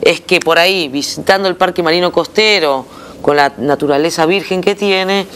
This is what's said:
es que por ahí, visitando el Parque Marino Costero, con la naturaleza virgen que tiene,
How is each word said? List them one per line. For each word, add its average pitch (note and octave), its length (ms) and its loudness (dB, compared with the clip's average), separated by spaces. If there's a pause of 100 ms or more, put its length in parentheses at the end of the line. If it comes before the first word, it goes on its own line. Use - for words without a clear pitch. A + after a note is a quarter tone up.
es - 200 2
que F3 180 -2
por D#3+ 200 2
ahí, F3+ 280 2
visitando D3+ 640 -2
el F3+ 80 -4
Parque F3+ 260 0
Marino E3+ 300 0
Costero, E3 720 0 (360)
con C#3+ 140 2
la C#3+ 220 4
naturaleza D3 680 0
virgen F#3 360 -2
que G3+ 140 -2
tiene, G3 600 -2